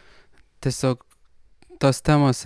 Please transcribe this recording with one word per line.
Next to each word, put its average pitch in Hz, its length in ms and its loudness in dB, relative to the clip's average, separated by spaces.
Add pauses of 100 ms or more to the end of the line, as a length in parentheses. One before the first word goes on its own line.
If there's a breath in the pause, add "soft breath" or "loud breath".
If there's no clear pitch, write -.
(640 soft breath)
tiesiog 131 400 -4 (720)
tos 139 240 0
temos 147 440 2